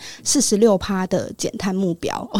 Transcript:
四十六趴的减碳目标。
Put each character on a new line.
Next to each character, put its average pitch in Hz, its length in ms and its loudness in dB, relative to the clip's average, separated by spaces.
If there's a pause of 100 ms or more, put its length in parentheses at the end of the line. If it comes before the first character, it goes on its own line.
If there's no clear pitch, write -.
(240)
四 - 180 2
十 214 160 2
六 208 200 6
趴 185 300 -2
的 175 300 -2
减 - 200 -4
碳 190 160 -2
目 190 220 0
标。 - 340 -6 (100)